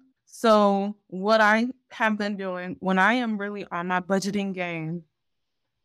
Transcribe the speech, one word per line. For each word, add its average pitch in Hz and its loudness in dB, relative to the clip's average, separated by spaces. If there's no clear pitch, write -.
So 208 2
what 202 2
I 220 4
have 220 -2
been 208 -4
doing 180 -8
when 190 2
I 202 4
am 233 -2
really 202 -8
on 170 -6
my 180 0
budgeting 190 -2
game, 170 -6